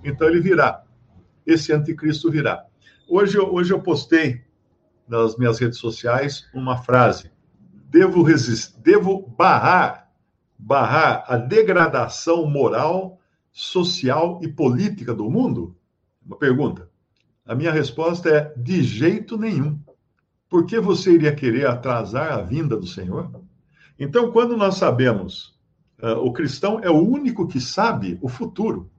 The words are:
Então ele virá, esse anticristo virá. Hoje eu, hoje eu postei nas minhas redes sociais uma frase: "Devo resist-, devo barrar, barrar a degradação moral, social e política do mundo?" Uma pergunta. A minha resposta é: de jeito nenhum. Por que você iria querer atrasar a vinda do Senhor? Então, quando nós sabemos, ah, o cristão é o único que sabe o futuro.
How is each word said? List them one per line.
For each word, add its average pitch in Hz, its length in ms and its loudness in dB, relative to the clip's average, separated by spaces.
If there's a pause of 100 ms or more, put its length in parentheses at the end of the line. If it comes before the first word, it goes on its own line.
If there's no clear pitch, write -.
Então 143 240 0
ele 170 120 4
virá, 170 440 2 (640)
esse 156 280 2
anticristo 151 580 -2
virá. 123 320 -2 (440)
Hoje 202 300 2
eu, 185 160 0
hoje 175 200 0
eu 170 80 -2
postei 160 640 0 (600)
nas 113 300 0
minhas 120 220 2
redes 120 200 -2
sociais 120 760 -4
uma 127 240 -4
frase: 123 540 2 (580)
"Devo 175 320 6
resist-, 123 580 2
devo 190 580 2
barrar, 156 760 2 (460)
barrar 127 680 0
a 123 100 -2
degradação 165 1080 0
moral, 147 760 -2 (320)
social 170 920 -2
e 156 40 -8
política 127 640 -2
do 107 160 -6
mundo?" 170 460 -2 (500)
Uma 98 120 -18
pergunta. 127 520 0 (560)
A 117 100 -8
minha 156 160 -2
resposta 160 580 -2
é: 151 280 2
de 151 260 0
jeito 175 540 -2
nenhum. 151 420 -4 (680)
Por 170 160 2
que 226 140 -2
você 190 340 2
iria 147 220 4
querer 120 320 0
atrasar 120 680 -4
a 107 80 -4
vinda 123 360 -4
do 90 100 -8
Senhor? 98 420 -10 (680)
Então, 226 320 -2
quando 233 240 2
nós 196 200 0
sabemos, 120 840 -2 (440)
ah, 117 120 -2
o 127 180 -2
cristão 190 500 -4
é 185 80 -2
o 156 120 4
único 233 460 -2
que 127 120 -4
sabe 110 640 -4
o 131 80 -6
futuro. 123 680 -8